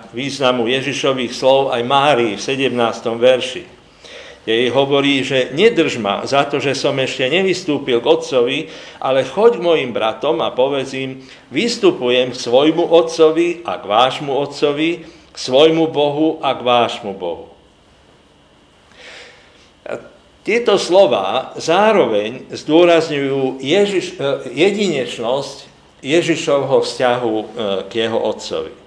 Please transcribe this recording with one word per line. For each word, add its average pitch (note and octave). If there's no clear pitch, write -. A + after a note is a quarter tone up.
významu B2+
Ježišových C3
slov C3+
aj A#2+
Márii B2
v -
sedemnástom A#2+
verši, B2
kde A2+
jej A#2+
hovorí, C#3
že C3
„nedrž D#3+
ma G2+
za C#3
to, C#3+
že C#3
som C#3
ešte C3
nevystúpil D3
k C#3
otcovi, C#3
ale C3
choď G3
k F3
mojim D3
bratom A#2+
a A2+
povedz C3+
im, C3+
vystupujem B2+
k -
svojmu D#3
otcovi E3
a F2+
k -
vášmu C3
otcovi, D3
k -
svojmu D#3+
Bohu D3
a C3+
k -
vášmu A2+
Bohu.“ E2+
Tieto A3
slová C3
zároveň C3+
zdôrazňujú D3
Ježiš-, G3
e, C#3
jedinečnosť C#3
Ježišovho C#3
vzťahu, B2
e, G#2
k -
jeho A2+
otcovi. D#2+